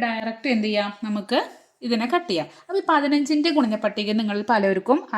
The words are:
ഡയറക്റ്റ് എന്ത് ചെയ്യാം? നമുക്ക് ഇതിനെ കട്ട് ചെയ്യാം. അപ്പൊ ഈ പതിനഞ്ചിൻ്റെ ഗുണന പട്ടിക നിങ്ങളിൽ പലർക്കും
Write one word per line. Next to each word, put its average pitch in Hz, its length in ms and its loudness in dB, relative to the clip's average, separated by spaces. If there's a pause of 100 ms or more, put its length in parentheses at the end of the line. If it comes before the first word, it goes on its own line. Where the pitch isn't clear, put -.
ഡയറക്റ്റ് 226 500 -6
എന്ത് 214 140 0
ചെയ്യാം? 208 240 -2 (140)
നമുക്ക് 208 340 -2 (440)
ഇതിനെ 233 260 0
കട്ട് 349 180 0
ചെയ്യാം. 160 180 -2 (180)
അപ്പൊ 381 160 -2
ഈ - 80 -6
പതിനഞ്ചിൻ്റെ 294 680 2
ഗുണന 220 280 2
പട്ടിക 208 360 -2
നിങ്ങളിൽ 208 320 -2
പലർക്കും 196 480 2 (180)